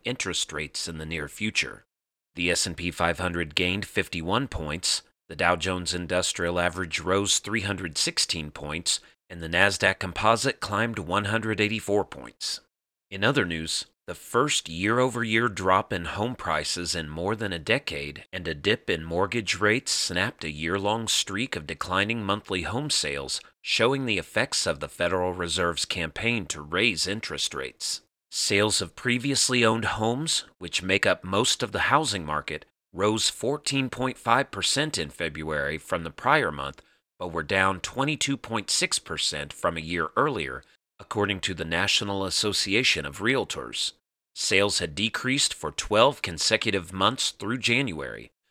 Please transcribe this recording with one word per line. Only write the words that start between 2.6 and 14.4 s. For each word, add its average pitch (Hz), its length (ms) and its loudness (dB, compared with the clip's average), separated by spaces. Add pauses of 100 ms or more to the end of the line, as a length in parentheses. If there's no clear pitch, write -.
and 82 80 -6
P 87 160 -2
five 85 260 0
hundred 85 380 -2
gained 90 280 0
fifty-one 95 600 -2
points, - 560 -2 (260)
the 82 60 -12
Dow 87 220 4
Jones 90 360 -2
Industrial 87 680 0
Average 87 400 0
rose 98 400 2
three 107 220 -4
hundred 92 360 -4
sixteen - 540 0
points, 76 480 -2 (280)
and 87 140 -12
the 80 60 -6
Nasdaq 95 500 4
Composite 110 600 2
climbed 104 400 -2
one 92 240 2
hundred 110 360 0
eighty-four 104 440 2
points. - 560 -10 (500)
In 98 140 -4
other 131 200 4
news, 82 420 -4 (200)
the 90 80 -8
first - 540 0